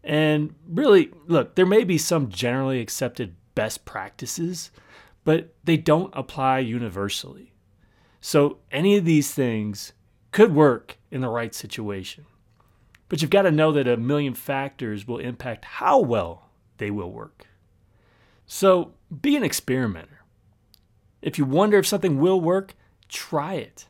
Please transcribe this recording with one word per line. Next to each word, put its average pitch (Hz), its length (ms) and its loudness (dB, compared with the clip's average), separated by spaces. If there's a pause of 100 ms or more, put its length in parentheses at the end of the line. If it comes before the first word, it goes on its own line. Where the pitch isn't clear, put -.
And 151 500 0 (140)
really, 196 440 4 (140)
look, 160 300 0
there 185 100 6
may 208 180 4
be 175 140 0
some 147 320 0
generally 131 500 -2
accepted 113 560 -8 (200)
best 110 300 -6
practices, 165 840 -10 (540)
but 160 400 0
they 165 140 2
don't 160 380 0
apply 131 440 -2
universally. 110 960 -6 (680)
So - 380 0 (120)
any 190 240 2
of 190 100 2
these 156 280 2
things 110 600 -4 (380)
could 202 220 6
work 139 440 2 (120)
in 131 120 -8
the 127 60 -4
right 117 280 -4
situation. 101 680 -10 (840)
But 160 140 -4
you've 135 80 -2
gotta 196 180 4
know 156 220 2
that 139 160 0
a 120 100 2
million 135 380 -2
factors 131 720 -8
will 120 100 -6
impact 120 480 -10
how 277 340 0
well 104 520 -4 (260)
they 104 140 -6
will 95 200 -8
work. 55 360 -18 (1000)
So 185 480 2 (280)
be 285 140 2
an 262 80 0
experimenter. 123 800 -4 (1000)
If - 180 -6
you 143 60 2
wonder 196 340 4
if 190 80 0
something 165 320 0
will 185 200 4
work, 185 360 -2 (340)
try 160 460 -6
it. - 340 -12